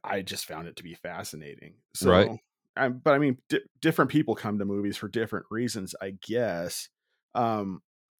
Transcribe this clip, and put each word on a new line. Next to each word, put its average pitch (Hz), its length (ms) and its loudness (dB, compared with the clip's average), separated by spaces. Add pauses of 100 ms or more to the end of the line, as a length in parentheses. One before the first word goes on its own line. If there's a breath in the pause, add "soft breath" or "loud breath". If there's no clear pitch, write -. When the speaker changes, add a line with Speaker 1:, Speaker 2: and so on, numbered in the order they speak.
Speaker 1:
I 98 200 -4
just - 240 -8
found 82 200 -10
it 80 100 -14
to - 60 -16
be 85 120 -14
fascinating. 82 800 -12 (200)
So, 92 160 4
Speaker 2:
Right. 101 200 8 (460)
Speaker 1:
I'm, 123 280 0
but 156 100 6
I 139 40 6
mean, 143 180 4 (140)
di-, - 80 2 (240)
different 156 280 4
people 151 240 2
come 104 260 -2
to 101 40 0
movies 101 320 -2
for 107 120 -8
different 107 420 -2
reasons, 110 500 -4
I 98 140 -6 (120)
guess. 87 600 -2 (460)
Um, 107 480 0 (380)